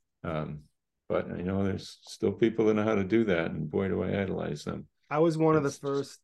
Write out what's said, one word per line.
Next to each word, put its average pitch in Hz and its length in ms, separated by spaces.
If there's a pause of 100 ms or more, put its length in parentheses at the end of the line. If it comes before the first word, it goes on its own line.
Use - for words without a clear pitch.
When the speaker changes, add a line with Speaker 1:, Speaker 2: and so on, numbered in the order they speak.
(240)
Speaker 1:
Um, 76 360 (480)
but 87 220
I 87 120
know 95 220
there's 98 380
still - 300
people 110 340
that 107 80
know 107 100
how 110 120
to 98 80
do 110 200
that, 85 260
and 92 200
boy, 98 180
do 92 140
I 98 200
idolize 85 420
them. - 240 (200)
Speaker 2:
I 147 120
was 160 180
one 156 180
of 151 60
the 139 60
Speaker 1:
It's 143 80
just - 60
Speaker 2:
first, 139 420